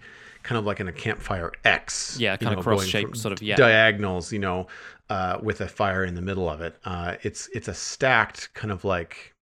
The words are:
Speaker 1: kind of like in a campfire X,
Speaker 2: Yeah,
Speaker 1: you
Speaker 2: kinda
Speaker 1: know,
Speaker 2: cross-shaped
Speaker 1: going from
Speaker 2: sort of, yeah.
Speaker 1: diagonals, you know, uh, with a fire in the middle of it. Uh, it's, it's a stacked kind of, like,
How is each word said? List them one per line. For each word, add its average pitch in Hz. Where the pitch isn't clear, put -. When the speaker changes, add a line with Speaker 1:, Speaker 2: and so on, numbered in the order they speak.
Speaker 1:
kind 120
of 104
like 101
in 98
a 87
campfire 95
X, -
Speaker 2:
Yeah, 107
Speaker 1:
you 98
Speaker 2:
kinda 107
Speaker 1:
know, 92
Speaker 2:
cross-shaped 98
Speaker 1:
going 104
from 113
Speaker 2:
sort 104
of, 95
yeah. 104
Speaker 1:
diagonals, 107
you 107
know, 92
uh, 92
with 107
a 95
fire 95
in 90
the 87
middle 92
of 78
it. 85
Uh, 90
it's, -
it's -
a 107
stacked -
kind 107
of, 92
like, 90